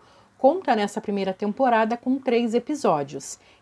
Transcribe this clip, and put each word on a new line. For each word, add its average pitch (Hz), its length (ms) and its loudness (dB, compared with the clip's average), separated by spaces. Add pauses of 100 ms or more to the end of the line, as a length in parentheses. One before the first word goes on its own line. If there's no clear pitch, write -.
(380)
conta 294 380 2
nessa 208 260 -2
primeira 190 320 -4
temporada 226 640 0
com 262 220 -2
três 240 340 0
episódios. 165 840 -2 (220)